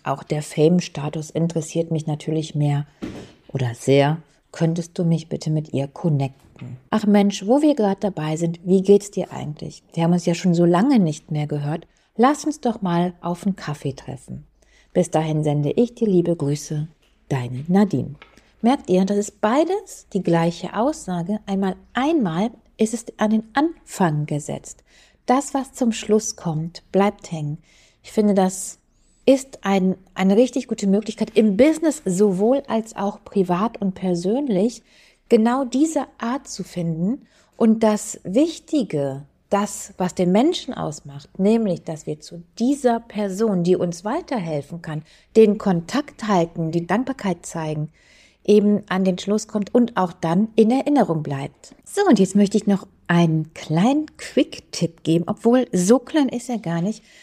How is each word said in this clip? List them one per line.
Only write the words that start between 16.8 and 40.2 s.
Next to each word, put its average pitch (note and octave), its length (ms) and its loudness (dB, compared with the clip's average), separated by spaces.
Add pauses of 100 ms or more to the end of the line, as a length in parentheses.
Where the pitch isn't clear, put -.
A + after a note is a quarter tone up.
deine B2 400 -4
Nadine. F3+ 460 2 (460)
Merkt C4 280 0
ihr, F#3 160 4
das G#3 100 -2
ist G#3 240 -6
beides D#4+ 720 -2
die F#3+ 100 -2
gleiche E3+ 560 0
Aussage. G#3 680 -4
Einmal, F#3+ 320 -4 (160)
einmal A#3 560 0 (260)
ist A3 180 -2
es A#3 120 -8 (100)
an G#3+ 140 0
den A3 140 2 (100)
Anfang F#3 720 -2
gesetzt. - 580 -10 (420)
Das, C4+ 280 0
was C4+ 180 -4
zum A#3 220 0
Schluss - 420 -2
kommt, E3 560 -6
bleibt G3 400 0
hängen. D3+ 280 -8 (440)
Ich - 80 -20
finde, G#3 220 2
das F#3 460 -2 (460)
ist C4+ 360 2
ein, F#3+ 340 2 (180)
eine F#3+ 220 2
richtig B3 320 2
gute A3 200 -4
Möglichkeit, G#3+ 500 -2
im G#3+ 180 4
Business D#4 480 2
sowohl G3+ 640 2
als A3 300 -4
auch G3+ 260 -6
privat F#3 580 -2
und F#3+ 120 -2
persönlich G3 880 -2 (460)
genau A#3+ 340 4
diese C#4 440 0 (100)
Art B3 320 -6
zu - 160 -12
finden E3+ 560 -4 (340)
und A3 260 4
das G#3+ 440 -2
Wichtige, F3+ 1000 -2 (260)
das, - 480 -4
was F3+ 180 -4
den F3+ 180 2